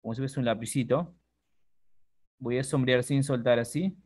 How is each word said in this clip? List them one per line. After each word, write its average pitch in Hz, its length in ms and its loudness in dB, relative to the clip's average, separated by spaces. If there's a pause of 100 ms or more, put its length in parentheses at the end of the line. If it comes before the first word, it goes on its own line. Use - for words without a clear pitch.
Como 113 100 -8
si 120 100 -6
fuese 135 180 -4
un 120 60 0
lapicito. 120 680 -2 (1300)
Voy 123 180 -2
a 135 60 -2
sombrear 127 400 2
sin 139 180 2
soltar 123 380 2
así. 165 460 -4